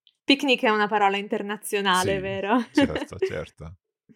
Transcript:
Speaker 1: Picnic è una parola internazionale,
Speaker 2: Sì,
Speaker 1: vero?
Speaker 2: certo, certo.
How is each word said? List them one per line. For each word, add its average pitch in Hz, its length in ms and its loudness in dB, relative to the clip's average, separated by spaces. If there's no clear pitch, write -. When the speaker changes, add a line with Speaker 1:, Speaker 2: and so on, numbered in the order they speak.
Speaker 1:
Picnic 269 380 2
è 233 80 4
una 208 180 2
parola 202 300 2
internazionale, 202 1000 -2
Speaker 2:
Sì, 190 40 -4
Speaker 1:
vero? 196 520 0
Speaker 2:
certo, - 460 0
certo. 87 580 -8